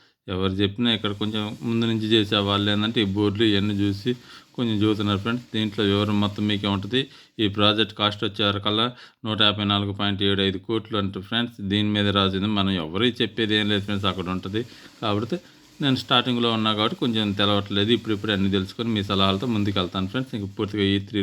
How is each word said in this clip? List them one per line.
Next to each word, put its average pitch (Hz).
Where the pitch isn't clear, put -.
ఎవరు 95
చెప్పినా 104
ఇక్కడ 104
కొంచెం 107
ముందు 117
నుంచి 110
చేసే 107
వాళ్ళు 101
ఏంటంటే 110
ఈ 101
బోర్డులు 104
ఇవన్నీ 101
చూసి 101
కొంచెం 117
చూస్తున్నారు 104
ఫ్రెండ్స్. 120
దీంట్లో 110
వివరం 101
మొత్తం 101
మీకే 104
ఉంటుంది. 101
ఈ 104
ప్రాజెక్ట్ 104
కాస్ట్ 104
వచ్చేవరకల్లా 104
నూట 107
యాభై 104
నాలుగు 101
పాయింట్ 101
ఏడు 98
ఐదు 95
కోట్లు 107
అంటే 98
ఫ్రెండ్స్, 120
దీని 104
మీద 101
రాసింది. 98
మనం 98
ఎవరు 98
చెప్పేది 107
ఏం 104
లేదు 101
ఫ్రెండ్స్, 98
అక్కడ 90
ఉంటుంది. 98
కాబట్టి 110
నేను 135
స్టార్టింగ్లో 120
ఉన్నా 110
కాబట్టి 107
కొంచెం 110
తెలవట్లేదు. 101
ఇప్పుడిప్పుడే 107
అన్నీ 98
తెలుసుకొని 98
మీ 104
సలహాలతో 98
ముందుకు 101
వెళ్తాను 95
ఫ్రెండ్స్. 127
ఇంక 101
పూర్తిగా 104
ఈ 101
త్రీ 104